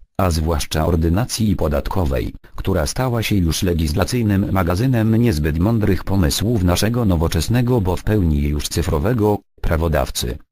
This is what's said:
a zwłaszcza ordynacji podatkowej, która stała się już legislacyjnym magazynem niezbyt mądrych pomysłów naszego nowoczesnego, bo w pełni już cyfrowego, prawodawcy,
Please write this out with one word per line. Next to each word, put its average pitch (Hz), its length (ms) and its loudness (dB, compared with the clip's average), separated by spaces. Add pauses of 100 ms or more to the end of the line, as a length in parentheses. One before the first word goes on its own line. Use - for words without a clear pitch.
(180)
a 92 140 0
zwłaszcza 78 540 -2
ordynacji 87 680 0
podatkowej, 71 800 -2 (220)
która 90 320 0
stała 120 360 -2
się 104 120 0
już 85 280 0
legislacyjnym 95 880 0
magazynem 110 640 2
niezbyt 80 440 0
mądrych 101 440 2
pomysłów 98 600 0
naszego 104 420 0
nowoczesnego, 95 760 0
bo 90 140 0
w - 80 -10
pełni 85 380 2
już 73 280 -2
cyfrowego, 101 680 0 (240)
prawodawcy, 76 760 -2 (140)